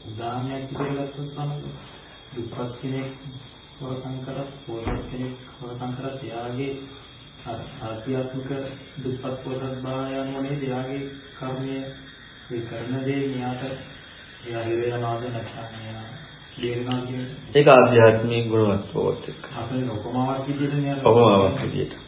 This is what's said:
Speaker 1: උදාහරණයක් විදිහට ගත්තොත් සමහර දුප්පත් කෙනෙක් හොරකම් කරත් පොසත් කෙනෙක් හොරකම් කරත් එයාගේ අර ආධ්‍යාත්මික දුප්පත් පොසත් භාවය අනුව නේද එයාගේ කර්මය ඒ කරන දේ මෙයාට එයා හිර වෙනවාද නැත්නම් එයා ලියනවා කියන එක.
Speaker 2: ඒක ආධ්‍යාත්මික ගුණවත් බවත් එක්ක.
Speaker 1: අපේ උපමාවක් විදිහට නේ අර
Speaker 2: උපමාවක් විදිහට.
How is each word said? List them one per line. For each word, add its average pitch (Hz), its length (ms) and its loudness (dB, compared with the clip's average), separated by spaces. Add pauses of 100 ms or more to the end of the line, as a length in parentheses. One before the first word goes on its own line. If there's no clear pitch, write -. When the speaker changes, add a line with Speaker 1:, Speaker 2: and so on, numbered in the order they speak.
Speaker 1:
උදාහරණයක් 123 640 -6
විදිහට 139 340 -2
ගත්තොත් 143 260 -6
සමහර 147 340 -4 (680)
දුප්පත් 120 460 -8
කෙනෙක් 135 340 -4 (640)
හොරකම් 131 440 -8
කරත් 139 400 -6
පොසත් 117 460 -6
කෙනෙක් 127 280 -6 (200)
හොරකම් 123 400 -8
කරත් 135 280 -6
එයාගේ 123 520 -4 (680)
අර 123 160 -8 (200)
ආධ්‍යාත්මික 127 680 -4 (460)
දුප්පත් 127 440 -4
පොසත් 131 240 -6 (160)
භාවය 135 360 -4
අනුව 135 240 -4
නේද 139 240 -2
එයාගේ 131 380 -4 (300)
කර්මය 131 440 -6 (720)
ඒ 120 160 -4
කරන 123 360 -6
දේ 139 240 0
මෙයාට 127 400 -2 (760)
එයා 117 220 -6
හිර 117 160 0
වෙනවාද 120 440 0
නැත්නම් 113 540 -8
එයා 110 280 -10 (480)
ලියනවා 123 460 -2
කියන 127 220 -4
එක. 127 80 -6 (220)
Speaker 2:
ඒක 147 180 10
ආධ්‍යාත්මික 117 800 10
ගුණවත් 104 420 4
බවත් 95 380 0
එක්ක. - 260 -12
Speaker 1:
අපේ 127 340 -4
උපමාවක් 127 580 -2
විදිහට 143 300 0
නේ 139 160 2
අර 139 100 0
Speaker 2:
උපමාවක් 104 600 8
විදිහට. 98 460 -2